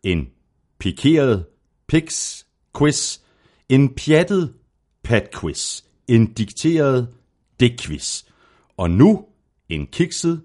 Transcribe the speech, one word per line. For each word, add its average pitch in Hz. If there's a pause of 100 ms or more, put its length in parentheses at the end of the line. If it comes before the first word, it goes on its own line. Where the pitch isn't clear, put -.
En 85 (500)
pikeret 127 (480)
piks-quiz. - (500)
En 135
pjattet 165 (520)
pat-quiz. - (260)
En 113
dikteret 131 (520)
digtquiz. 120 (540)
Og 87
nu 143 (440)
en 73
kikset 170